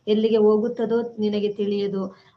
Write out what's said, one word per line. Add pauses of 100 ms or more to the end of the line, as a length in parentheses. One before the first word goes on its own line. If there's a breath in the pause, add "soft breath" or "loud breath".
ಎಲ್ಲಿಗೆ
ಹೋಗುತ್ತದೋ
ನಿನಗೆ
ತಿಳಿಯದು. (220 loud breath)